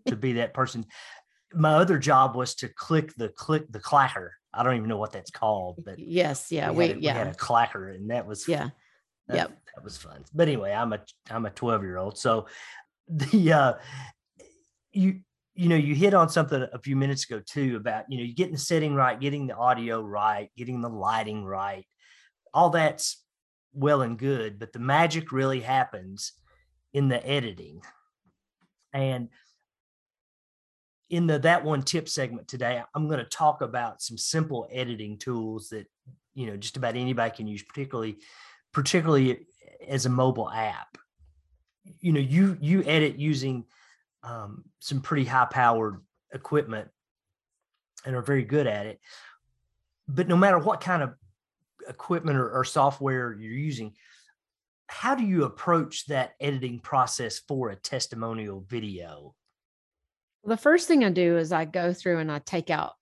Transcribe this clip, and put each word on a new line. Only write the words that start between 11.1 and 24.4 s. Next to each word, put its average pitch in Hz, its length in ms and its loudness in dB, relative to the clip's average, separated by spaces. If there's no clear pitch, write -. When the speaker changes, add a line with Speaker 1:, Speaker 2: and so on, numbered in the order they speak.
Speaker 2:
I'm 113 160 -4
a 101 40 -8
twelve-year-old. 98 680 -4
So 113 280 0
the, 160 440 4
uh, 139 200 6
you, 190 280 2
you 175 140 2
know, 165 80 6
you 147 180 4
hit 196 200 6
on 170 140 8
something 139 440 0
a 127 80 -10
few 135 160 -2
minutes 139 280 0
ago 110 200 -8
too 131 320 -2
about, 110 320 -4
you 135 100 -6
know, 120 60 -6
you 120 100 -8
getting 175 200 -2
the 139 40 -4
setting 156 360 0
right, 127 240 2
getting 139 280 -2
the 113 100 -8
audio 117 460 0
right, 104 540 -2
getting 123 240 -8
the 120 80 -6
lighting 107 560 -4
right. 95 420 -6
All 165 180 6
that's - 520 0
well 139 300 2
and 117 160 -4
good, 113 400 -2